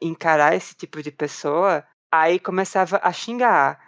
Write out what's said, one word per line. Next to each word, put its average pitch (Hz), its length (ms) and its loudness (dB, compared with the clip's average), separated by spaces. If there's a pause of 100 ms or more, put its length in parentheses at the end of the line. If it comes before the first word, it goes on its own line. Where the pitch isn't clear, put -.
encarar 160 540 2
esse - 180 -10
tipo 151 280 -16
de 143 100 -12
pessoa, 151 720 -2 (280)
aí 165 280 2
começava 190 640 -2
a 180 100 0
xingar. 202 760 0